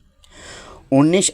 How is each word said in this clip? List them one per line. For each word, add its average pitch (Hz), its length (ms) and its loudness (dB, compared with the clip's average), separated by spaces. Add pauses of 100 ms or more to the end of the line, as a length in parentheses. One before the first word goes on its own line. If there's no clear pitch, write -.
(920)
উনিশ 160 420 0